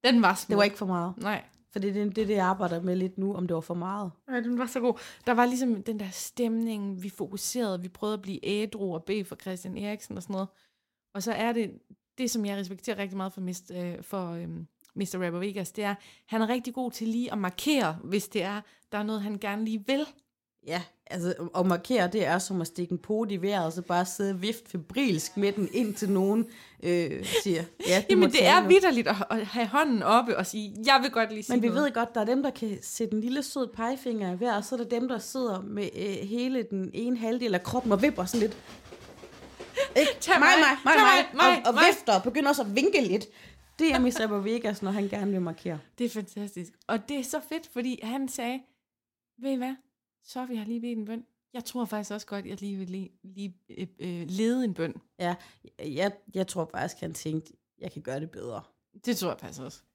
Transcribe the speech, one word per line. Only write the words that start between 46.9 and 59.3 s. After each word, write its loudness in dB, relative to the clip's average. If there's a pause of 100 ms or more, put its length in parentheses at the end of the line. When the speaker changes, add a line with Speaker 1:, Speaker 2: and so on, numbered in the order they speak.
Speaker 1:
det -4
er -6
så -6 (100)
fedt, -8
fordi -4
han -6
sagde, -6 (760)
"Ved -4
I 0
hvad? -4 (480)
Sofie -8
har -6
lige -4
bedt -4
en -6
bøn. -10 (280)
Jeg -10
tror -4
faktisk -6
også -8
godt, -8
jeg -10
lige -6
vil -8
lige, -8 (120)
lige, -12 (220)
øh, -8 (120)
øh, -6
lede 0
en -2
bøn." -4 (260)
Speaker 2:
Ja, 0 (440)
jeg, -2 (220)
jeg -2
tror -4
faktisk, -6
han -8
tænkte, -6 (260)
"Jeg -10
kan -14
gøre -6
det -10
bedre." -10 (440)
Speaker 1:
Det 0
tror -4
jeg -6